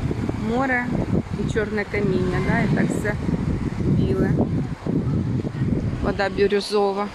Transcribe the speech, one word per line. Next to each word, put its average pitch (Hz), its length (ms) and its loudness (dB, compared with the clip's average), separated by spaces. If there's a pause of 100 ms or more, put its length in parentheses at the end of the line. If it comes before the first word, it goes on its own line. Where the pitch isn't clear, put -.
(500)
Море 247 360 0 (540)
і 214 140 -2
чорне 208 380 0
каміння, 185 560 2
да? - 120 4
І - 160 2
так - 220 2
все 208 160 0 (680)
біле. - 520 2 (1700)
Вода 196 260 0
бірюзова. 202 840 2